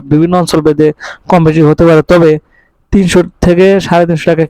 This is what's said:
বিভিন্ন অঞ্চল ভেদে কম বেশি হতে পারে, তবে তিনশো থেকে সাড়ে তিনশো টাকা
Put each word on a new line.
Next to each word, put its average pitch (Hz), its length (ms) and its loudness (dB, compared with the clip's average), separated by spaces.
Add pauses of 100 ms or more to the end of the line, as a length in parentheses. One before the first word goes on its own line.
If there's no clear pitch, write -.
বিভিন্ন 156 320 -2
অঞ্চল 165 240 -2
ভেদে 151 280 0 (380)
কম 180 180 0
বেশি 160 180 0
হতে 151 220 2
পারে, 160 180 2
তবে 165 280 2 (640)
তিনশো 185 280 0 (220)
থেকে 180 240 2 (140)
সাড়ে 175 260 0
তিনশো 165 220 -4
টাকা 160 220 0